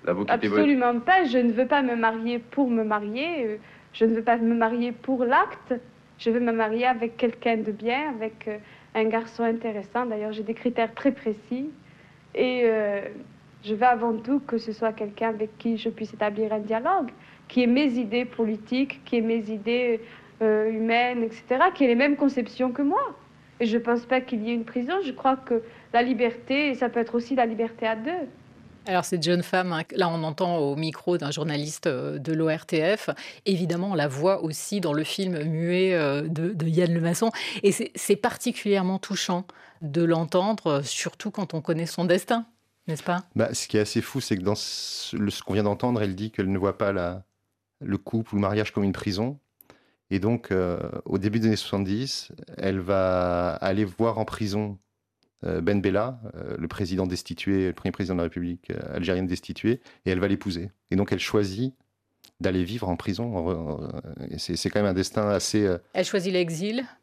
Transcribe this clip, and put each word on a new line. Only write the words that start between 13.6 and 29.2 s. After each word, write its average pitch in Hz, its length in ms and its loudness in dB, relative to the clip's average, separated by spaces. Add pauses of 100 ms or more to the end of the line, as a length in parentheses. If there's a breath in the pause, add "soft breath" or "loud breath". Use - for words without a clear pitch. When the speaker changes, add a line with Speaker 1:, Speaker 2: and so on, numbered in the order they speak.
Speaker 2:
je 208 100 -4
veux 214 120 2
avant 233 300 4
tout 262 260 0
que 233 180 -2
ce 220 140 -6
soit 220 200 -2
quelqu'un 220 360 -4
avec 214 280 -4
qui 226 200 -2
je 220 120 -2
puisse 214 240 -8
établir 208 400 0
un 214 60 0
dialogue, 233 500 0 (380 loud breath)
qui 247 160 2
ait 240 40 6
mes 254 260 4
idées 240 320 0
politiques, 233 800 -2
qui - 100 -2
ait 233 60 4
mes 226 280 0
idées, 226 520 0 (420 loud breath)
euh, 214 260 4
humaines, 233 540 2
et 226 80 -2
cetera, 277 400 2
qui 285 140 4
ait - 20 6
les 240 80 6
mêmes 285 220 4
conceptions 254 540 0
que 285 120 -2
moi. 403 320 2 (440 soft breath)
Et 233 60 0
je 220 120 2
pense 233 240 2
pas 254 180 2
qu'il 247 240 -4
y 226 60 -4
ait 240 40 0
une 233 120 -2
prison. 254 300 -4 (100)
Je 262 60 -4
crois 262 260 0
que 240 240 0 (320 loud breath)
la 233 80 6
liberté, 247 720 0
ça 240 160 -2
peut 233 100 0
être 226 160 -2
aussi 240 200 -2
la 247 100 4
liberté 226 420 -4
à 220 80 0
deux. 294 320 -6 (580)
Speaker 3:
Alors, 180 200 0
cette 170 180 -2